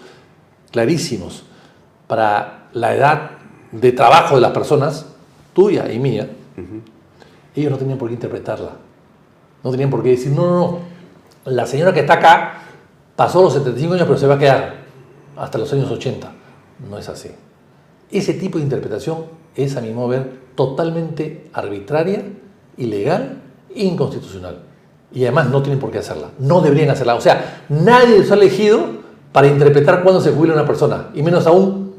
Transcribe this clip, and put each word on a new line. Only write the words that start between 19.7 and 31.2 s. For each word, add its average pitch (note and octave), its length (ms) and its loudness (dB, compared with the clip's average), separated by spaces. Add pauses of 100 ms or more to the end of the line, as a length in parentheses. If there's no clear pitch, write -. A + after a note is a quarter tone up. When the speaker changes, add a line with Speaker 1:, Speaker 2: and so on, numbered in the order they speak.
Speaker 1:
a A#2+ 60 -6
mi A2 80 -8
modo A#2+ 220 -6
de C3 80 -2
ver, C3+ 100 -10 (240)
totalmente D#3+ 1000 -6
arbitraria, D#3 720 -6 (540)
ilegal C3+ 640 -4 (340)
e G#3 100 -4
inconstitucional. G#2 840 -6 (440)
Y B2+ 120 -6
además A#2+ 260 0
no C#3 140 0
tienen C#3 180 -4
por - 100 -8
qué A#2 60 -8
hacerla. - 420 -10
No D#3+ 220 2
deberían D3 300 2
hacerla. A#2+ 240 0
O A2+ 80 -2
sea, - 480 0
nadie A#3 480 6
los C#3+ 120 4
ha G3+ 40 4
elegido G#3 640 2 (320)
para C#3 140 6
interpretar C#3+ 560 4
cuándo F#3 180 4
se D3 100 2
jubila D#3+ 220 2
una D3+ 140 0
persona, A2 480 -2
y D3 80 -4